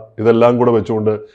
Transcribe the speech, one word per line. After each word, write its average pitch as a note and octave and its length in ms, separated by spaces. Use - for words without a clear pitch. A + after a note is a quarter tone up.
ഇതെല്ലാം A#2 380
കൂടെ A#2+ 140
വെച്ചുകൊണ്ട് G#2+ 480